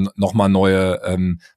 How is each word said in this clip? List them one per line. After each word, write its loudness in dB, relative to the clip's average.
n-, -6
nochmal 0
neue, 2
ähm, -4